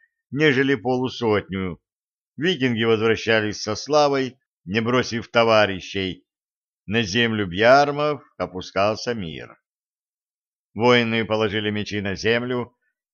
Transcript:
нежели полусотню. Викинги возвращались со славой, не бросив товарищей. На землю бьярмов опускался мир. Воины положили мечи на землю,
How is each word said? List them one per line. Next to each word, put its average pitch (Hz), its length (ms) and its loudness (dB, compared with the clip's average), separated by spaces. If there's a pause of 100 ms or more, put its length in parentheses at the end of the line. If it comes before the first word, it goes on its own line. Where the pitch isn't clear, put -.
(320)
нежели 139 440 2
полусотню. 107 1040 -2 (560)
Викинги 127 480 -2
возвращались 110 800 2
со 104 140 -4
славой, 139 640 0 (280)
не 101 160 -2
бросив 117 480 -2
товарищей. 98 960 2 (640)
На 110 140 0
землю 107 460 0
бьярмов 143 720 2 (160)
опускался 95 760 -4
мир. 69 440 -10 (1160)
Воины 113 520 2
положили 107 440 0
мечи 104 320 -4
на 98 140 -4
землю, 120 600 -2 (380)